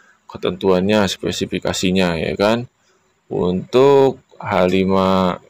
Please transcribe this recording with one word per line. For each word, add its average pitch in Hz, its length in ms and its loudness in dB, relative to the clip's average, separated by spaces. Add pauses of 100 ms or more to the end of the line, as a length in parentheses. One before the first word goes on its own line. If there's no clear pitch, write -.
(300)
ketentuannya, 95 800 0
spesifikasinya, 90 1120 -4
ya 80 160 -4
kan? 113 320 0 (640)
Untuk 127 880 2 (220)
H 92 240 0
lima 95 720 0 (100)